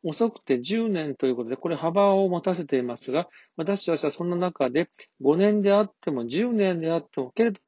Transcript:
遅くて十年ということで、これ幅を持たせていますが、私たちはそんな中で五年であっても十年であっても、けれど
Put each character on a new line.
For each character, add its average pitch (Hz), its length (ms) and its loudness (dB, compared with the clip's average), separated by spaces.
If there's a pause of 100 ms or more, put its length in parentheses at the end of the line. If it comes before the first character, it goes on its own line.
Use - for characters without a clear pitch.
遅 202 260 -2
く - 140 -20
て 127 160 0
十 220 280 -2
年 156 280 -4
と 139 100 -2
い 131 40 2
う 120 60 0
こ 123 60 -6
と 113 80 -6
で、 131 60 -4
こ - 140 -6
れ 160 60 -2
幅 196 380 2
を 196 140 2
持 175 120 -2
た 185 140 -2
せ 170 120 -6
て 135 120 0
い 123 40 0
ま 120 140 -6
す - 140 -12
が、 156 180 -2 (280)
私 196 300 -4
た 165 120 0
ち - 60 -4
は 147 80 0
そ - 120 -10
ん 175 60 -2
な 175 60 -2
中 175 340 0
で 156 180 0 (320)
五 143 160 4
年 208 240 4
で 196 120 4
あ 202 80 6
っ 202 200 -2
て 160 120 -4
も 120 140 -4
十 202 260 -2
年 190 280 2
で 160 120 -2
あ 165 60 0
っ - 100 -8
て - 120 -8
も、 127 120 -6
け 226 120 2
れ 233 60 4
ど 196 160 -8